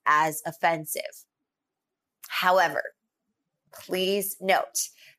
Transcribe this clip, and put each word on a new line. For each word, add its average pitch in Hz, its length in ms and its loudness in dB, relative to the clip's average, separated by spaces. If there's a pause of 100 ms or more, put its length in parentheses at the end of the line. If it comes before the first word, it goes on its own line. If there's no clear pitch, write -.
as 156 400 2
offensive. - 760 -4 (1040)
However, 180 540 2 (920)
please 190 680 -2
note - 480 0 (300)